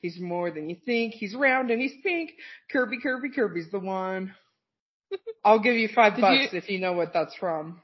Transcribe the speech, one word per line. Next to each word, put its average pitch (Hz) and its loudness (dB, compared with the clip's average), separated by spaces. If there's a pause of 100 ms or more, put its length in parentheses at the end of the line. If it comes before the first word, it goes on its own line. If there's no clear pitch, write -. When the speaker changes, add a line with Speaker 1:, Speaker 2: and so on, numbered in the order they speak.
Speaker 1:
He's 175 -8
more 175 -4
than 156 -8
you 175 -10 (100)
think. 233 0
He's 202 -8
round 262 2
and 233 0
he's 269 -2 (100)
pink. 339 -2 (400)
Kirby, 247 0
Kirby, 262 -2
Kirby's 175 -2
the 202 -2
one. 190 -4 (760)
Speaker 2:
<laughs> - -12
Speaker 1:
I'll 214 8
give 240 2
you 226 2
five 214 6
Speaker 2:
Did 247 -2
Speaker 1:
bucks 262 4
Speaker 2:
you 185 -4
Speaker 1:
if - -8
you 196 -2
know 185 0
what 170 -2
that's 160 -2
from. 165 -6